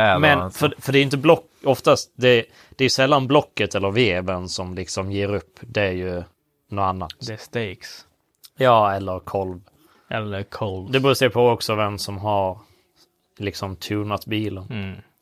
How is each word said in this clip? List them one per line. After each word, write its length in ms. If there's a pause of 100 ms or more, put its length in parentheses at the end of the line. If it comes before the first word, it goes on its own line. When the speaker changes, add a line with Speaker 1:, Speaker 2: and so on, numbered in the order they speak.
Speaker 1:
är 80
då, 60
Speaker 2:
men 200
Speaker 1:
alltså. 180
Speaker 2:
för, 200
för 140
det 60
är 40
inte 140
block, 280 (200)
oftast, 520
det, 280 (320)
det 80
är 40
sällan 380
blocket 480
eller 160
veven 580
som, 260
liksom, 380
ger 220
upp. 260
Det 220
är 100
ju 300 (460)
något 140
annat. 300 (140)
Speaker 3:
Det 60
är 40
stakes. 680 (520)
Speaker 2:
Ja, 380
eller 240
kolv. 420 (500)
Speaker 3:
Eller 320
kolv. 480
Speaker 2:
Det 100
beror 140
sig 160
på 180
också 260
vem 240
som 200
har, 400 (800)
liksom, 380
tunat 500
bilen. 440
Speaker 3:
Mm. 240 (280)